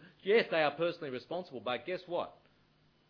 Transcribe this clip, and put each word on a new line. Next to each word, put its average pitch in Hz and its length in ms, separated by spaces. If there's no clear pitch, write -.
yes, 208 280
they 165 120
are 147 80
personally 156 400
responsible, 135 500
but 123 260
guess 180 200
what? 165 260